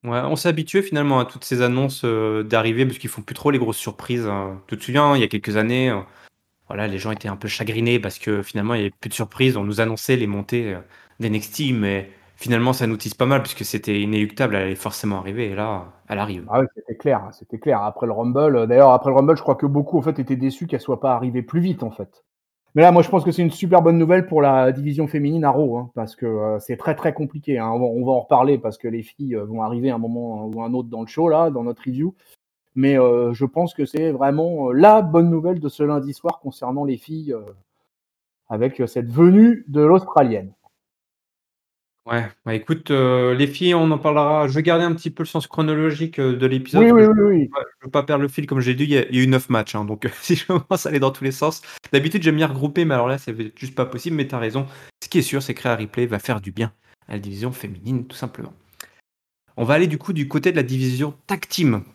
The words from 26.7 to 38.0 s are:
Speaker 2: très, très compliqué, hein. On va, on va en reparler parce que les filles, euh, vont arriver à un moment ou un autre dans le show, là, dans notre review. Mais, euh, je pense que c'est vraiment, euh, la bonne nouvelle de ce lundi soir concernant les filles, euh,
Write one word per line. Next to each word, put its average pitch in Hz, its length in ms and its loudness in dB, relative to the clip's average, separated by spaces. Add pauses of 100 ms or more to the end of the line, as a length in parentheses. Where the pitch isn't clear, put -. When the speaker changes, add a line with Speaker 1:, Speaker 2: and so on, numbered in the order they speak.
Speaker 2:
très, 156 180 -4
très 151 180 -2
compliqué, 143 460 -6
hein. 113 100 -4
On 117 100 -2
va, 123 60 0
on 120 200 -2
va 131 80 0
en 127 80 2
reparler 131 360 2
parce 113 200 -6
que - 100 -10
les 113 160 -6
filles, 127 320 -10
euh, 104 80 -6
vont 110 180 -8
arriver 120 280 -4
à 123 60 -2
un 113 40 -6
moment 117 480 -8
ou 110 160 -10
un 117 100 -6
autre 127 140 -4
dans 117 140 -10
le 113 60 -10
show, 165 200 -2
là, 160 220 2
dans 127 160 -4
notre 120 180 -8
review. 139 320 -4 (580)
Mais, 139 240 2
euh, 120 360 4
je 117 100 -2
pense 165 300 -2
que 147 120 -2
c'est 156 280 -2
vraiment, 143 560 0
euh, 123 40 0
la 208 280 8
bonne 170 280 4
nouvelle 170 300 0
de 151 80 -6
ce 151 160 -4
lundi 143 300 -2
soir - 260 -6
concernant 135 460 -6
les 135 100 -2
filles, 156 380 -10
euh, 113 80 -8 (1080)